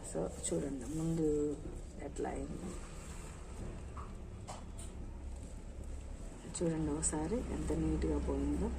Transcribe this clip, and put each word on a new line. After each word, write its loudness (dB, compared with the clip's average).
So, 0
చూడండి 0
ముందు 4
ఎట్లా -2
అయింది -4
చూడండి 4
ఒకసారి 2
ఎంత 2
నీట్‌గా 4
పోయిందో. 4